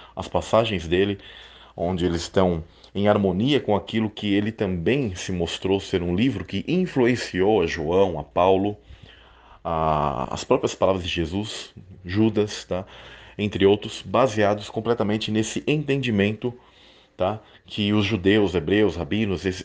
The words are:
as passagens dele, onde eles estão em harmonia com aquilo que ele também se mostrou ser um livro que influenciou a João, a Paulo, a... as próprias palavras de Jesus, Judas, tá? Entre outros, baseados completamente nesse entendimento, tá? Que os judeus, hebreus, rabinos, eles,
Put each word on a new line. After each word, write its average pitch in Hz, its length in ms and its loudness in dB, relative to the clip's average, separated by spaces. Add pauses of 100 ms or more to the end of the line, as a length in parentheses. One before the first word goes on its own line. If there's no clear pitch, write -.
(160)
as - 120 -8
passagens 95 600 0
dele, 98 300 2 (580)
onde 87 300 -2
eles 85 160 0
estão 90 420 2 (300)
em 98 140 0
harmonia 104 520 2
com 104 160 0
aquilo 110 340 -2
que 104 240 -4
ele 104 180 0
também 101 640 -2
se - 160 -8
mostrou 92 480 -2
ser 95 220 -2
um 87 140 -2
livro 107 280 0
que 95 240 -6
influenciou 117 920 2
a 85 40 2
João, 80 540 0
a 73 40 -8
Paulo, 95 540 2 (840)
a... 76 720 -2
as - 100 -8
próprias - 320 0
palavras 95 280 0
de 87 60 -6
Jesus, 90 640 -6 (300)
Judas, 107 640 0
tá? 92 200 -6 (520)
Entre 95 280 0
outros, 107 360 2
baseados 104 680 2
completamente 110 640 -2
nesse 110 340 -2
entendimento, 123 880 0 (640)
tá? 104 240 -2 (260)
Que 104 280 -2
os 104 120 2
judeus, 98 480 4
hebreus, 90 440 2
rabinos, 95 480 -4
eles, 92 200 -4